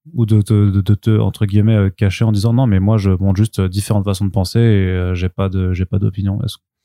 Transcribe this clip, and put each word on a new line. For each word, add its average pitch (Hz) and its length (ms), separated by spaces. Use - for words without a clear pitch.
ou 120 120
de 107 140
te, 101 300
de, 98 100
de 101 140
te, 107 260
entre 107 240
guillemets, 104 320
euh, 98 140
cacher 98 340
en 113 80
disant, « 107 220
Non, 131 120
mais 95 140
moi, 107 160
je 98 140
montre 92 260
juste, 107 240
euh, 95 80
différentes 101 360
façons 101 200
de 95 60
penser 92 300
et, 104 280
euh, 92 260
j'ai 90 140
pas 95 220
de, 92 240
j'ai 90 100
pas 98 140
d'opinion. » 101 460
Est-ce - 120